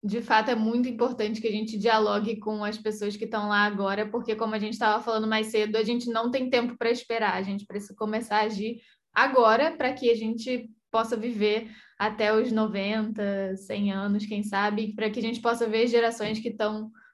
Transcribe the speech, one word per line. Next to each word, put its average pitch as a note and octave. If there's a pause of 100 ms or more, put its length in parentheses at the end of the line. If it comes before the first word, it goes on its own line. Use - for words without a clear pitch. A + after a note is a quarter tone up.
de G#3+
fato A3
é A#3+
muito A#3
importante A#3
que A#3
a G#3+
gente G#3+
dialogue G#3
com G#3+
as G#3+
pessoas G#3
que A3
estão G#3
lá G#3
agora, G3
porque A3+
como A3
a A3
gente G#3
tava A3
falando A3
mais A3
cedo, G#3+
a A3
gente A#3+
não A#3
tem B3+
tempo A#3+
pra A#3
esperar, A3+
a F#3
gente G3
precisa G3+
começar G#3+
a G#3+
agir A3 (320)
agora C4
pra C4
que B3+
a A#3
gente A3+ (200)
possa A3+
viver G#3+ (260)
até G#3+
os A#3+
noventa, G3+
cem G3+
anos, G3+
quem G#3
sabe, G#3
pra G#3+
que A3
a -
gente A3+
possa A#3+
ver A3+
gerações A3+
que A#3
estão G#3+ (220)